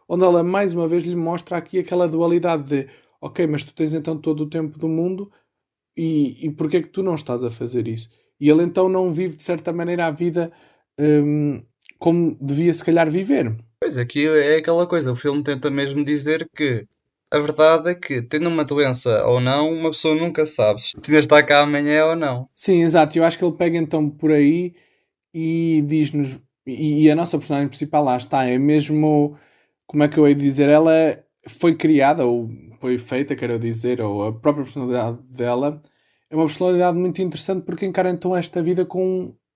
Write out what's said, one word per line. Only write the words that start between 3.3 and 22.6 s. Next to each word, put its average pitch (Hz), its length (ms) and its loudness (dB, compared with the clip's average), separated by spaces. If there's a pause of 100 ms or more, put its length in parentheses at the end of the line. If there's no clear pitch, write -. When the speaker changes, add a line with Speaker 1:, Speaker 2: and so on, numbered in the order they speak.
Speaker 1:
mas 151 160 -2
tu - 100 -20
tens 156 220 -4
então 160 200 -6
todo 151 260 -4
o 151 80 -6
tempo 156 280 -6
do 160 100 -6
mundo 185 440 -4 (640)
e, 147 480 -2
e 151 60 -4
porquê 156 260 -2
é 165 60 0
que - 60 -20
tu 196 120 -6
não 185 140 -2
estás 127 280 -6
a 123 60 -2
fazer 117 380 -6
isso?" 113 220 -10 (300)
E 143 100 0
ele 156 140 6
então 180 240 0
não 185 240 -2
vive 160 260 -4
de - 60 -20
certa 175 300 -6
maneira 170 320 -4
a 160 60 -2
vida, 170 400 -2 (480)
hum, 147 640 2 (340)
como 170 420 2
devia 143 340 0
se 165 100 -10
calhar 165 260 2
viver. 185 460 -2 (240)
Speaker 2:
Pois, 202 180 -4
aqui 135 300 -2
é 151 300 4
aquela 170 300 0
coisa, 160 240 -2
o 123 40 -4
filme 143 280 -2
tenta 139 260 -4
mesmo 139 340 -2
dizer 151 520 -2
que 123 320 -2 (440)
a 143 80 2
verdade 156 500 4
é 175 60 0
que, 139 260 -6
tendo 151 280 -2
uma 160 140 0
doença 127 640 0
ou 123 120 4
não, 143 320 0
uma 160 200 -2
pessoa 156 240 0
nunca 156 300 -2
sabe 107 360 0
se - 140 -8
ainda 151 240 2
está 147 240 8
cá 147 180 4
amanhã 147 460 2
ou 165 80 0
não. 131 380 -4
Speaker 1:
Sim, 180 280 2